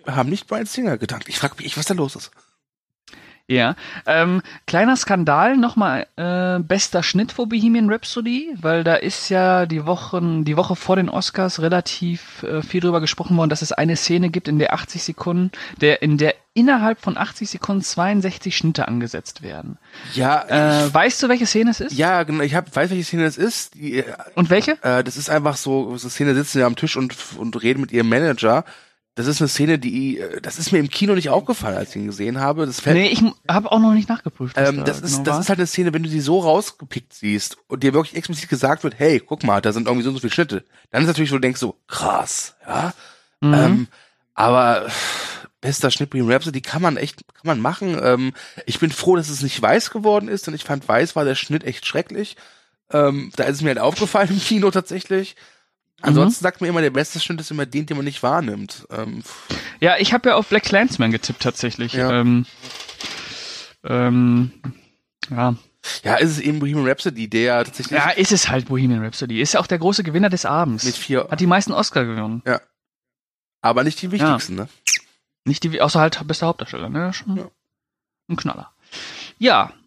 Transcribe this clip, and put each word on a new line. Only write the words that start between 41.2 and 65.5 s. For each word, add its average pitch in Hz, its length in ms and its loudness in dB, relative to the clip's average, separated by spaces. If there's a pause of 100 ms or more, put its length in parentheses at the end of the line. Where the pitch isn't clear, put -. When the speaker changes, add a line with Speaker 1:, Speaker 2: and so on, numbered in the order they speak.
Speaker 1:
so, 139 60 0
du 127 60 0
denkst 127 180 0
so, 113 280 -6
krass, - 680 -4 (120)
ja. 175 260 -4 (480)
Speaker 2:
Mhm. 147 120 6
Speaker 1:
Ähm, - 340 4 (460)
aber, 120 540 4
äh, - 20 -10 (720)
bester 135 300 0
Schnitt 143 180 -2
Bohemian 123 240 2
Rhapsody 135 280 -2
kann 156 200 -6
man 165 160 2
echt, - 260 -8 (120)
kann - 100 -20
man 151 160 0
machen. 170 420 -2
Ähm, 127 300 2 (320)
ich - 140 -6
bin 160 120 2
froh, 180 240 2
dass 156 140 -2
es 139 140 -6
nicht 131 180 -4
weiß 151 300 2
geworden 208 360 0
ist, 202 200 -6
denn 156 80 -8
ich 151 80 -12
fand, 139 240 -4
weiß 127 280 2
war 156 80 0
der 135 120 0
Schnitt 147 280 -4
echt - 220 -10
schrecklich. - 500 -6 (540)
Ähm, 143 460 0
da 131 80 -2
ist 139 140 -2
es 143 40 -8
mir 156 80 0
halt 123 100 -2
aufgefallen 185 520 2
im 196 100 2
Kino 202 300 2
tatsächlich. 190 640 -4 (640)
Ansonsten 170 400 4
Speaker 2:
Mhm. - 20 -2
Speaker 1:
sagt 185 160 -2
man 170 100 0
immer, 170 120 2
der 147 80 2
beste 151 320 -2
Schnitt 165 180 -4
ist 156 100 -12
immer 147 160 -4
den, 143 200 -4
den 151 100 -6
man 139 80 -4
nicht 139 200 -6
wahrnimmt. 120 680 -2
Ähm, 113 320 -8 (560)
Speaker 2:
Ja, 170 180 4
ich 196 140 2
hab 240 140 0
ja 233 100 6
auf 220 140 0
Black 208 140 2
Klansman 196 480 2
getippt 113 300 -4
tatsächlich. 120 520 -4
Speaker 1:
Ja. 127 180 0
Speaker 2:
Ähm, 123 340 4 (1400)
ähm, 123 680 2 (800)
ja. 123 260 0 (480)